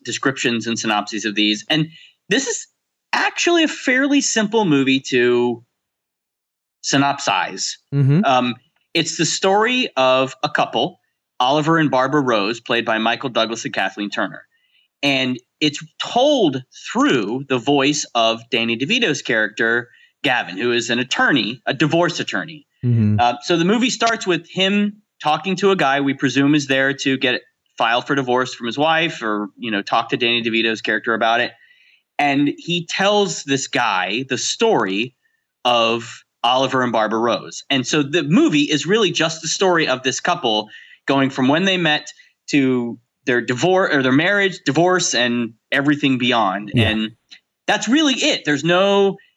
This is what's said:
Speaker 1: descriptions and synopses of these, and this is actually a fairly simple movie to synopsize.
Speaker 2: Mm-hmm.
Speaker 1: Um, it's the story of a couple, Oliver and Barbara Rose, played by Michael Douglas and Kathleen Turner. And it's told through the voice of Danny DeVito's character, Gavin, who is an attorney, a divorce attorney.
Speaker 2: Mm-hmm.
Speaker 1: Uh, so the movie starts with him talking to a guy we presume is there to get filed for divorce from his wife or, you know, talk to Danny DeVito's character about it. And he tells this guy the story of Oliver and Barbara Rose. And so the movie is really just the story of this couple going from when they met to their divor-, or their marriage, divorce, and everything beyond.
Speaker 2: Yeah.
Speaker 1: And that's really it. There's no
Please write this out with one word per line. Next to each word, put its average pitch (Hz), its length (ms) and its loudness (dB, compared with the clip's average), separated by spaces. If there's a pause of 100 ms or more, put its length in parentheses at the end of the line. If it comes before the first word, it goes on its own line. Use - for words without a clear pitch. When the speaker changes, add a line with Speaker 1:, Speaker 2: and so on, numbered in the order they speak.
Speaker 1:
descriptions 117 640 -4
and 117 120 -4
synopses 107 480 -4
of 107 80 -4
these, 104 340 0
and 156 200 0 (420)
this 262 160 0
is - 200 -8 (460)
actually 349 520 0
a 285 40 0
fairly 277 540 0
simple 214 420 0
movie 135 360 2
to 120 640 0 (1200)
synopsize. 101 960 -2 (180)
Speaker 2:
Mm-hmm. 143 300 4
Speaker 1:
Um, 123 300 2 (400)
it's 160 220 -2
the 165 100 0
story 220 680 0
of 131 460 2
a 147 60 -2
couple, 139 500 -2 (400)
Oliver 151 400 2
and 151 120 2
Barbara 135 300 2
Rose, 117 400 0
played 117 240 -2
by 110 140 0
Michael 117 320 -2
Douglas 113 340 -2
and 104 100 -8
Kathleen 101 360 -4
Turner. 90 340 -6 (580)
And 131 360 -2 (220)
it's 151 220 -2 (200)
told 233 600 2 (300)
through 139 560 0
the 131 100 0
voice 143 460 2 (100)
of 113 260 2 (100)
Danny 117 260 -2
DeVito's 151 460 -2
character, 113 680 0 (340)
Gavin, 113 360 -2
who 120 140 0
is 120 180 -2
an 120 80 0
attorney, 127 680 0
a 123 80 -2
divorce 160 460 0
attorney. 82 460 -8 (180)
Speaker 2:
Mm-hmm. 113 360 4
Speaker 1:
Uh, 120 220 2
so 175 140 0
the 170 80 2
movie 220 260 2
starts 226 360 -2
with 165 220 -2
him 202 520 -2 (220)
talking 160 340 -2
to 196 140 2
a 190 60 2
guy 143 240 2
we 139 140 0
presume 139 400 2
is 143 120 0
there 135 280 2
to 135 240 -2
get 127 240 -2 (360)
filed 120 280 0
for 147 80 0
divorce 127 400 0
from 117 120 -10
his 113 120 -6
wife 160 440 0
or, 104 260 -4 (100)
you 120 120 -8
know, 101 120 -2
talk 117 280 -2
to 135 60 -2
Danny 117 260 0
DeVito's 113 400 -2
character 110 320 -2
about 113 260 2
it. 120 120 -4 (640)
And 143 400 2
he 170 280 -6
tells 196 580 0
this 139 220 -2
guy 107 600 -2
the 127 100 -4
story 120 760 -2 (500)
of 117 580 0 (200)
Oliver 127 400 0
and 120 100 -2
Barbara 110 260 0
Rose. 110 520 -2
And 131 160 0
so 151 160 0
the 147 200 -2
movie 165 400 4
is 143 240 -2
really 202 240 2
just 160 320 -4
the 165 60 -8
story 175 400 2
of 127 140 -2
this 131 180 -4
couple 110 480 -2 (380)
going 135 240 2
from 131 180 0
when 160 160 4
they 190 140 0
met 151 340 -2 (360)
to 127 500 0 (280)
their 120 180 2
divor-, 165 500 2
or 139 80 2
their 131 100 2
marriage, 190 520 2
divorce, 170 500 2
and 120 380 0 (180)
everything 139 460 2
beyond. 107 580 0
Speaker 2:
Yeah. 113 140 2
Speaker 1:
And 110 220 -2 (560)
that's 208 200 0
really 277 280 2
it. 269 320 -2
There's 147 180 -2
no 196 540 2 (180)